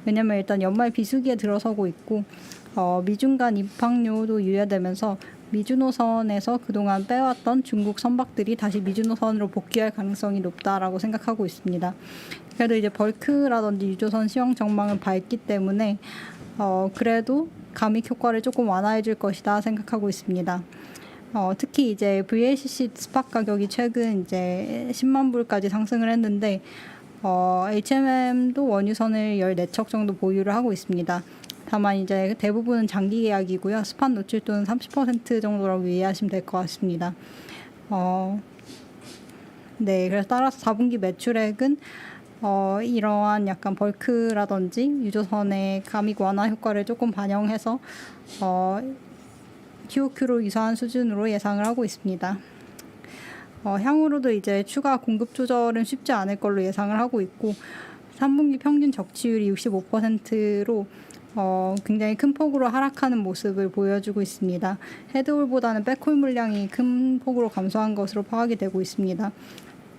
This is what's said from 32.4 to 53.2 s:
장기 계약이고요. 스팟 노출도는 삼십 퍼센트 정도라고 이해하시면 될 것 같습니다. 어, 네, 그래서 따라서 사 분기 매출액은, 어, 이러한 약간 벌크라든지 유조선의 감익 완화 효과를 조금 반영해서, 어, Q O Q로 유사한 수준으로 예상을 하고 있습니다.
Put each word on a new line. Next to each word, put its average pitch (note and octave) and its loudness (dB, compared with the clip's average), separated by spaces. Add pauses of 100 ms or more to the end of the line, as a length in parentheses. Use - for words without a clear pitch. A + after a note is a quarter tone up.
장기 G3+ 0
계약이고요. G3 0
스팟 - 0
노출도는 G#3 -2
삼십 A#3 -4
퍼센트 A#3+ 0
정도라고 G3 0
이해하시면 F#3 0
될 F#3 -4
것 F#3 -4
같습니다. F3 -4 (720)
어, F#3+ 0 (1400)
네, F#3+ 2
그래서 G3 0
따라서 C4 2
사 - 2
분기 A#3+ 2
매출액은, A3 0 (640)
어, G3 2
이러한 G#3 2
약간 F#3+ -2
벌크라든지 G#3 0
유조선의 G3 0
감익 G#3 -2
완화 G3 2
효과를 G#3 -2
조금 A#3 -2
반영해서, G#3 -2 (640)
어, F#3 0 (1080)
Q C#4 0
O C4+ 0
Q로 A#3+ 0
유사한 A3 0
수준으로 A3+ 0
예상을 G3+ 0
하고 A#3+ 0
있습니다. F#3 -4 (1300)